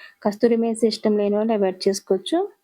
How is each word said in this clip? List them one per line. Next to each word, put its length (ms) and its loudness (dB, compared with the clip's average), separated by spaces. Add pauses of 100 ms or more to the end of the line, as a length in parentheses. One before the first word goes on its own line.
(220)
కస్తూరి 340 0
మేతి 300 0
ఇష్టం 300 0
లేని 200 0
వాళ్ళు 180 0
అవాయిడ్ 280 -2
చేసుకోవచ్చు. 560 -2 (240)